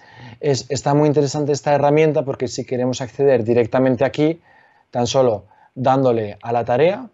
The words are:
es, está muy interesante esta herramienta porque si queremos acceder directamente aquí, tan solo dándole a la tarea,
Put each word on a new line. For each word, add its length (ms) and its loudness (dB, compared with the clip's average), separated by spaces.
es, 300 -2
está 240 -2
muy 140 2
interesante 440 0
esta 220 -2
herramienta 500 2
porque 240 -6
si 180 -8
queremos 360 -4
acceder 420 0
directamente 640 2
aquí, 360 0
tan 160 -2
solo 380 0
dándole 680 0
a 120 -6
la 100 -2
tarea, 500 0